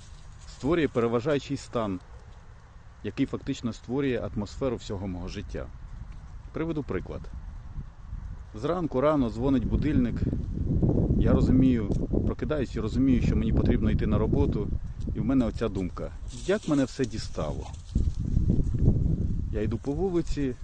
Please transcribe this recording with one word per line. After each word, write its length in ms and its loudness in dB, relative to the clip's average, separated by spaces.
створює 400 2
переважаючий 720 0
стан, 420 -2
який 220 -2
фактично 480 -4
створює 640 -2
атмосферу 400 -4
всього 320 -6
мого 200 -6
життя. 380 -6
Приведу 300 -4
приклад. 380 -6
Зранку 460 0
рано 280 4
дзвонить 380 2
будильник, 480 2
я 140 6
розумію, 560 6
прокидаюсь 500 -2
і 40 -2
розумію, 420 4
що 140 4
мені 180 2
потрібно 380 4
йти 160 2
на 100 4
роботу, 500 2
і 40 -4
в 60 0
мене 200 4
оця 240 0
думка: 420 -4
«Як 220 0
мене 180 4
все 200 -2
дістало?» 640 -4
Я 100 0
йду 160 0
по 140 -4
вулиці, 720 0